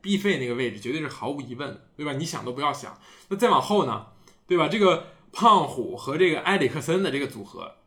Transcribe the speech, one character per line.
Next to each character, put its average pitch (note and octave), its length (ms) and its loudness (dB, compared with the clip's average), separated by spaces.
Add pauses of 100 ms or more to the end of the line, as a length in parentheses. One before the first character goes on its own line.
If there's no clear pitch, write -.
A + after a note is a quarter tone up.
B G3 160 0
费 G3 220 2
那 B2+ 80 -4
个 A#2+ 80 -2
位 B2 160 -2
置 G#2+ 80 -12
绝 G#2+ 140 -6
对 D#3 80 -4
是 D3+ 80 -6
毫 A#2 220 -6
无 C#3+ 100 -6
疑 A#2+ 140 -12
问 C#3+ 140 -10
的， - 280 -16
对 D3 100 -8
吧？ D3 60 -4
你 C3+ 120 -4
想 - 200 -8
都 B2 80 -6
不 C3 80 -8
要 C#3+ 120 0
想。 - 240 -12 (320)
那 G3 80 -4
再 A3+ 140 2
往 D3+ 100 6
后 G3+ 260 2
呢， A2 200 -6 (400)
对 F3+ 100 2
吧？ D#3 120 4
这 G3+ 100 0
个 F#3 300 4 (240)
胖 G3 340 6
虎 G2 300 -6
和 C3+ 200 -6
这 F3+ 140 4
个 D#3 120 0
埃 F#3+ 140 2
里 C#3+ 120 2
克 C#3 120 -4
森 E3 220 0
的 E3+ 80 0
这 C3+ 80 -4
个 C#3 80 -4
组 G2+ 180 -12
合， - 300 -16 (120)